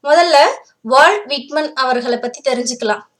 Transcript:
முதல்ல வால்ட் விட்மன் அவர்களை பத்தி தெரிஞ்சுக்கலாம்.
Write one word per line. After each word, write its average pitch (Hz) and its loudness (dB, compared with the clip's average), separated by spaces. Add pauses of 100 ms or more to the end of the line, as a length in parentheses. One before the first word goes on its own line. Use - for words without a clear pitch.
முதல்ல 320 2 (440)
வால்ட் 311 2
விட்மன் 285 -6
அவர்களை 247 -2
பத்தி 240 -10
தெரிஞ்சுக்கலாம். 233 -4 (180)